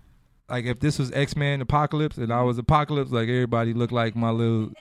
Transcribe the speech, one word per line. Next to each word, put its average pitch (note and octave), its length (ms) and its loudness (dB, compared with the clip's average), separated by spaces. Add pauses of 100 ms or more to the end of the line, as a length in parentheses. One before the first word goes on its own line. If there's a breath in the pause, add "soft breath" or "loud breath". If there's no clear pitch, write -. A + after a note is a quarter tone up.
(480)
like, B2 160 -4
if B2 160 -4
this D3 180 0
was B2+ 140 -2
X-Men C#3+ 480 -2
Apocalypse D3 560 0
and A#2 160 -2
I A#2+ 100 2
was B2 160 2
Apocalypse, C#3+ 520 2
like, A2+ 180 0
everybody A#2+ 460 0
looked A#2 180 -2
like A2+ 240 0
my A#2 140 0
little, A2+ 500 2